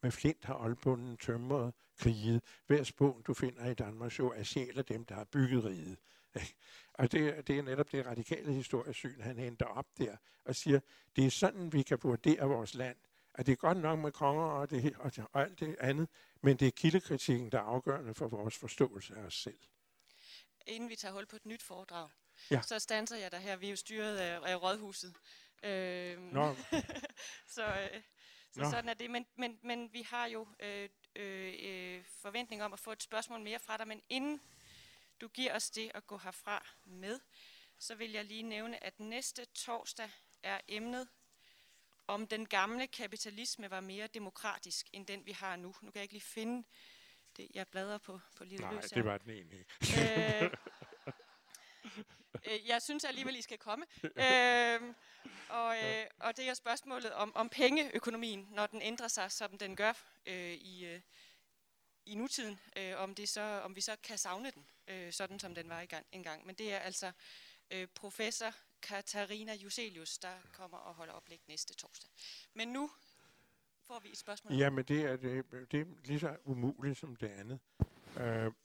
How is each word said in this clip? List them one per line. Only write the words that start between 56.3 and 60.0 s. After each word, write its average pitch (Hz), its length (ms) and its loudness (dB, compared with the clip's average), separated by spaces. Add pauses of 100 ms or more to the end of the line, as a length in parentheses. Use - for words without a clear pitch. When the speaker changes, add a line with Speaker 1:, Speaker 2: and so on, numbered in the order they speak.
Speaker 2:
det 262 120 -2
er 254 40 0
spørgsmålet 247 600 -4
om, 208 220 0
om 226 140 2
pengeøkonomien, 240 1000 2
når 208 160 2
den 214 140 -6
ændrer 233 260 -4
sig, 196 240 -2
som 202 260 -6
den 196 180 -6
gør, 214 180 4 (320)